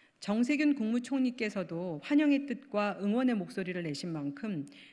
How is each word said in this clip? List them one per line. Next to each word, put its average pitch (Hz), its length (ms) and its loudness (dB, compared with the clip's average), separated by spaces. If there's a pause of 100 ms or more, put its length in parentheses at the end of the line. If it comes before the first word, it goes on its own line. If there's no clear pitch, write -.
(200)
정세균 277 560 2
국무총리께서도 214 1300 -2
환영의 285 440 4
뜻과 208 540 -2
응원의 233 340 2
목소리를 180 480 -4
내신 165 280 -6
만큼 147 540 -6 (280)